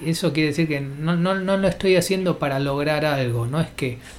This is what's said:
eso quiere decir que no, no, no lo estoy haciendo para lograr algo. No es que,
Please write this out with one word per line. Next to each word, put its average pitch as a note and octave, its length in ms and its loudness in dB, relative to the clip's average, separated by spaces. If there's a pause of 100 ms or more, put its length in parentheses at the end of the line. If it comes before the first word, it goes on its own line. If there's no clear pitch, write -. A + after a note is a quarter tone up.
eso E3 300 0
quiere D3+ 160 2
decir D#3+ 180 0
que C#3+ 140 -2
no, C#3+ 340 -2
no, F3+ 200 2
no F#3+ 220 0
lo G3 100 2
estoy F#3 280 2
haciendo F3+ 420 2
para C#3 220 -2
lograr C#3+ 460 0
algo. B2 420 0
No D3 140 0
es D#3+ 80 -2
que, B2 300 -6 (200)